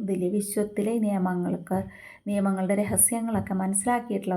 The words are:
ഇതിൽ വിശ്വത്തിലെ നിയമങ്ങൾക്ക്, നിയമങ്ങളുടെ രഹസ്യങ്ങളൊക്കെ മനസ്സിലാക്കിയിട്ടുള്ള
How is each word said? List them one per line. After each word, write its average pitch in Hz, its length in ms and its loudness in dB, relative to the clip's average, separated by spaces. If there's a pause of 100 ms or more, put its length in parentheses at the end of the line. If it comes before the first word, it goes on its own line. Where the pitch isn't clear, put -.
ഇതിൽ 185 180 0 (160)
വിശ്വത്തിലെ 208 560 0 (140)
നിയമങ്ങൾക്ക്, 180 720 0 (500)
നിയമങ്ങളുടെ 196 540 2
രഹസ്യങ്ങളൊക്കെ 220 800 0
മനസ്സിലാക്കിയിട്ടുള്ള 202 760 0